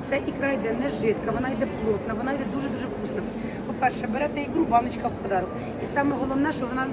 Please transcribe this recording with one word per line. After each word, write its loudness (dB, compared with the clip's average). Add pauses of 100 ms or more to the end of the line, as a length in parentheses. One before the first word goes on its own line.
це 2 (100)
ікра 0
йде 0 (120)
не 2
жидка, 2
вона 0
йде 0 (160)
плотна, 2
вона -2
йде 0 (100)
дуже-дуже -2
вкусна. -4 (460)
По-перше, 0
берете 0
ікру, 2
баночка 4
в -2
подарок. 0 (340)
І -2 (100)
саме 4
головне, 2
що -2
вона, 0